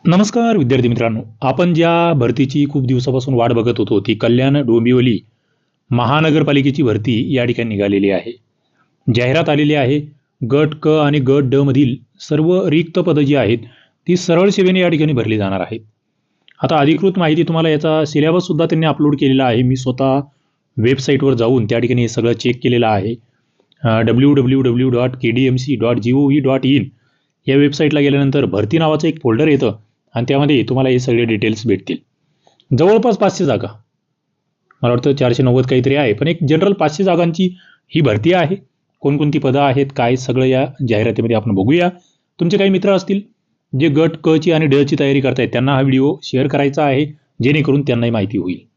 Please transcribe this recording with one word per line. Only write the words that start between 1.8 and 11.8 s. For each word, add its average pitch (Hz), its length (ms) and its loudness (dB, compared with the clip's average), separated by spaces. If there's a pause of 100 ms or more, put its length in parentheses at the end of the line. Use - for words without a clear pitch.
भरतीची 135 580 0
खूप 135 160 -2
दिवसापासून 127 480 -2
वाट 120 180 2
बघत 117 260 0
होतो, 104 220 0
ती 107 140 -2
कल्याण 123 420 2
डोंबिवली 120 640 2 (720)
महानगरपालिकेची 143 920 0
भरती 110 540 -2
या 120 80 0
ठिकाणी 117 240 -4
निघालेली 101 420 0
आहे. 98 280 -6 (760)
जाहिरात 131 340 0
आलेली 147 260 0
आहे. 147 460 -2 (260)
गट 151 360 0
क 156 60 0
आणि 151 300 2
गट 135 240 2
ड 131 120 0
मधील 139 420 2 (240)